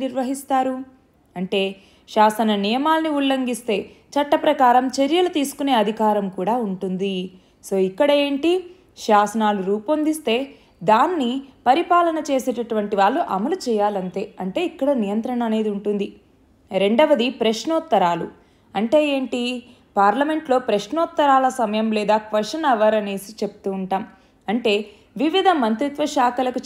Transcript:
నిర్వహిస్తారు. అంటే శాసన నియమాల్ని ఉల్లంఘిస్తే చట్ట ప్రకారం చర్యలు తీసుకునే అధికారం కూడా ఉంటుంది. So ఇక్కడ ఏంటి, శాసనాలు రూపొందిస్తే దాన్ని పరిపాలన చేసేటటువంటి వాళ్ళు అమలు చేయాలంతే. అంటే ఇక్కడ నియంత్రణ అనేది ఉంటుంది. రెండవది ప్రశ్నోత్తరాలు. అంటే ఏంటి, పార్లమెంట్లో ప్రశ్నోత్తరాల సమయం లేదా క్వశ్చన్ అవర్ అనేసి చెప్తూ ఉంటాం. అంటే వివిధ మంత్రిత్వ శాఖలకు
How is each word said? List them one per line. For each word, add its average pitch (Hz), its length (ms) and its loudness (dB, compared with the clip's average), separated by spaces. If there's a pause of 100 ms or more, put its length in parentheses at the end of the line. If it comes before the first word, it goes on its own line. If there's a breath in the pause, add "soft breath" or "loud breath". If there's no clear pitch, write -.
నిర్వహిస్తారు. 262 760 -2 (640)
అంటే 190 200 -2 (540 soft breath)
శాసన 214 480 4
నియమాల్ని 311 560 0
ఉల్లంఘిస్తే 262 580 -2 (380 loud breath)
చట్ట 285 180 -2 (120)
ప్రకారం 262 420 4 (100)
చర్యలు 330 400 2
తీసుకునే 277 440 -2
అధికారం 214 460 0 (100)
కూడా 190 180 -2 (140)
ఉంటుంది. 190 440 -4 (540 soft breath)
So - 80 -6 (140)
ఇక్కడ 285 220 2 (160)
ఏంటి, 285 260 0 (540 loud breath)
శాసనాలు 208 540 2 (100)
రూపొందిస్తే 302 640 -2 (560 loud breath)
దాన్ని 269 380 2 (380 loud breath)
పరిపాలన 339 640 2
చేసేటటువంటి 226 720 -2
వాళ్ళు 240 180 2 (160)
అమలు 285 300 -2
చేయాలంతే. 202 580 -2 (220)
అంటే 190 240 -4
ఇక్కడ - 180 -4 (140)
నియంత్రణ 226 480 -4
అనేది 220 260 -2
ఉంటుంది. 208 320 -4 (760)
రెండవది 247 440 2 (140)
ప్రశ్నోత్తరాలు. 220 840 -2 (520 soft breath)
అంటే 262 220 2 (160)
ఏంటి, 247 260 -6 (560 loud breath)
పార్లమెంట్లో 262 580 2 (120)
ప్రశ్నోత్తరాల 285 760 2 (140)
సమయం 220 300 0 (100)
లేదా 208 180 2 (140)
క్వశ్చన్ 214 420 -2
అవర్ 214 280 4
అనేసి 196 300 -8 (120)
చెప్తూ 202 260 -8 (100)
ఉంటాం. 190 240 -4 (440 soft breath)
అంటే 220 260 0 (460 loud breath)
వివిధ 339 280 2 (140)
మంత్రిత్వ 277 500 -2
శాఖలకు 254 540 0